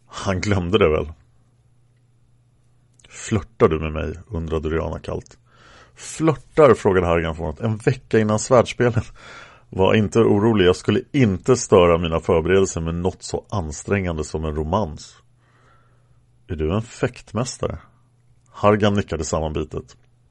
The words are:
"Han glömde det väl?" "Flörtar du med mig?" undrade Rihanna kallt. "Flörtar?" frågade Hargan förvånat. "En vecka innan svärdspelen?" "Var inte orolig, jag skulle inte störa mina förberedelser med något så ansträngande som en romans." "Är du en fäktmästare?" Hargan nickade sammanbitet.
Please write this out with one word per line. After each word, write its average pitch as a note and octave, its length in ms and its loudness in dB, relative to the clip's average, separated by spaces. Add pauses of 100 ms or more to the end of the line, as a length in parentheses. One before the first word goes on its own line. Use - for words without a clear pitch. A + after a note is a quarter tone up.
"Han - 340 -6
glömde F#2+ 360 0
det F#2 120 4
väl?" D#2 220 -2 (2000)
"Flörtar - 580 -2
du D#2+ 120 -2
med D#2+ 120 -6
mig?" D#2 360 -8
undrade D#2+ 420 -6
Rihanna D#2+ 300 -4
kallt. - 380 -12 (580)
"Flörtar?" D#3 800 2
frågade F#2 340 2
Hargan E2 280 0
förvånat. D#2+ 240 -8
"En A2 180 -4
vecka A2+ 420 -2
innan G#2+ 200 0
svärdspelen?" A#2 640 2 (680)
"Var F#2+ 240 2
inte G#2+ 260 2
orolig, G#2+ 460 4
jag F2+ 100 4
skulle - 260 0 (100)
inte B2 440 2
störa F2 420 4
mina E2 220 -2
förberedelser F2 600 0
med E2 140 -6
något F2+ 280 -6
så - 260 -8
ansträngande F2+ 760 -4
som D#2 220 -6
en D2+ 100 -6
romans." D#2 600 -4 (1300)
"Är F#2 80 -8
du D#2 200 -2
en A2 60 -2
fäktmästare?" - 960 -6 (720)
Hargan G#2 420 2
nickade E2+ 300 -4
sammanbitet. D#2 720 -6 (340)